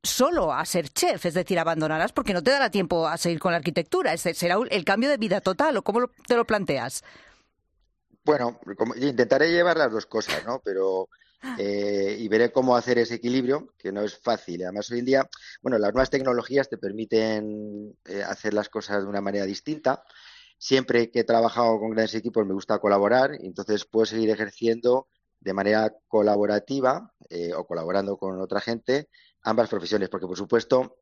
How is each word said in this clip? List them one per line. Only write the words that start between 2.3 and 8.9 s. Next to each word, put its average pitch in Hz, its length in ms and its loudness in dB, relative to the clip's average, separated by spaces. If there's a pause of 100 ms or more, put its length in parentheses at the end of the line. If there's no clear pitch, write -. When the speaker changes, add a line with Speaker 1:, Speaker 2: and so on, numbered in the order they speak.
Speaker 1:
no 175 100 0
te 240 80 2
dará 269 200 2
tiempo 170 380 0
a 160 80 -4
seguir 170 240 -2
con 180 120 0
la 170 60 0
arquitectura. 170 540 -2
Ese 170 220 -4
será 175 240 0
un, 233 120 -2
el 185 140 0
cambio 220 240 2
de 294 80 2
vida 208 240 -2
total, 254 360 0
¿o - 60 -2
cómo 208 180 0
lo, 247 80 -2 (180)
te 240 100 2
lo 233 100 2
planteas? 143 560 -2 (1200)
Speaker 2:
Bueno, 123 360 0 (160)
como, 117 200 -2